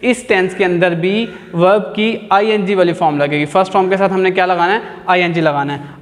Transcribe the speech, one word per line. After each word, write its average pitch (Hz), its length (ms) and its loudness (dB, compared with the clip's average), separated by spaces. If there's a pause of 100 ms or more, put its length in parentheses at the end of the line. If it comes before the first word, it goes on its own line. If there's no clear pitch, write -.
इस 240 260 -2
tense 185 260 0
के 196 100 0
अंदर 175 300 2
भी 190 340 -2 (260)
verb 185 280 4
की - 500 -4
आईएनजी 208 420 2
वाली 175 180 2
form 156 260 -2
लगेगी। 147 280 0
First 185 260 0
form 190 180 2
के 190 60 2
साथ 190 120 2
हमने 190 220 0
क्या 180 160 2
लगाना 180 260 0
है? 226 100 -2 (260)
आईएनजी 175 320 2
लगाना 143 320 0
है। 139 80 -8 (220)